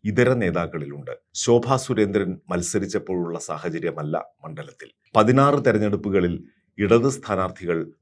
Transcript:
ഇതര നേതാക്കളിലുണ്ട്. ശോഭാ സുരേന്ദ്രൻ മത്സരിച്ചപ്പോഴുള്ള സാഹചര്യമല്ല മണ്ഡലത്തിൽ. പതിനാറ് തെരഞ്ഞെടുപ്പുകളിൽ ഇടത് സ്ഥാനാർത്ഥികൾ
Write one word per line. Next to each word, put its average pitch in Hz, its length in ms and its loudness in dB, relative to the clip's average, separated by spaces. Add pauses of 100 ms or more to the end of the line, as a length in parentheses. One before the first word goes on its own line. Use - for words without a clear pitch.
ഇതര 107 300 2
നേതാക്കളിലുണ്ട്. 80 800 -4 (200)
ശോഭാ 120 420 2
സുരേന്ദ്രൻ 104 560 0 (180)
മത്സരിച്ചപ്പോഴുള്ള 90 880 -4
സാഹചര്യമല്ല 78 760 -6 (240)
മണ്ഡലത്തിൽ. 78 480 -18 (260)
പതിനാറ് 127 500 6
തെരഞ്ഞെടുപ്പുകളിൽ 101 680 2 (420)
ഇടത് 117 320 4
സ്ഥാനാർത്ഥികൾ 92 680 -4 (240)